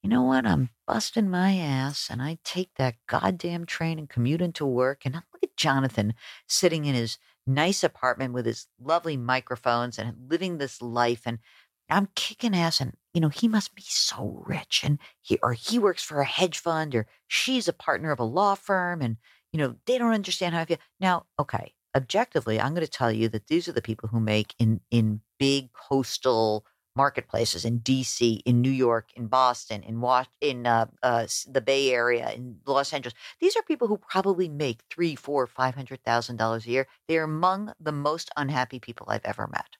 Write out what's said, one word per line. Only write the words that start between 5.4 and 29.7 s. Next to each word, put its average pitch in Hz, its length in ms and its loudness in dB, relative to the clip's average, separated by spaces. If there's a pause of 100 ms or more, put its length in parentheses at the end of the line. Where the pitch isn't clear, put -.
at - 140 -8
Jonathan 131 580 2 (320)
sitting 160 380 2
in 139 100 2
his 117 240 -2 (260)
nice 151 380 2
apartment 127 500 0
with 123 140 -2
his 113 200 -6 (120)
lovely 160 360 -2
microphones 120 840 0
and 117 300 -8
living 170 280 -2
this 139 240 -6
life. 120 440 2
And 117 140 -4 (500)
I'm 196 260 2
kicking - 380 -2
ass 165 280 2
and, 123 160 -6 (160)
you 170 80 2
know, 156 80 4
he 226 180 0
must 214 260 0
be - 120 -20
so - 600 -4
rich - 380 -2
and 147 160 2 (220)
he, - 200 2
or 123 120 2
he 220 260 0
works 196 240 2
for 151 160 -4
a 139 60 4
hedge - 340 0
fund 156 340 -2
or 113 140 0 (200)
she's - 420 0
a - 40 -2
partner 151 380 -2
of 123 80 -2
a 120 60 0
law 196 300 2
firm 180 460 -2
and, 117 140 -2 (380)
you 160 40 -2
know, 131 280 0
they 254 120 2
don't 233 160 2
understand 185 400 -2
how 170 80 0
I 165 40 -4
feel." 165 140 -2 (200)
Now, 180 280 0 (120)
okay, - 360 -4 (200)
objectively, 135 640 0
I'm 139 140 0
gonna 165 140 -2
tell 117 240 0
you 110 180 2
that 110 180 -6
these 170 220 0
are - 20 -8
the 120 100 -2
people 113 280 -6
who 113 100 -2
make 107 400 2
in, 113 220 4 (100)
in 107 300 2 (180)
big 139 320 2
coastal 113 920 0 (280)
marketplaces 127 680 -2
in 117 140 0
D 131 260 0
C, 117 420 0
in 120 140 4
New 127 120 2
York, 120 440 0
in 120 120 -10
Boston, 127 560 0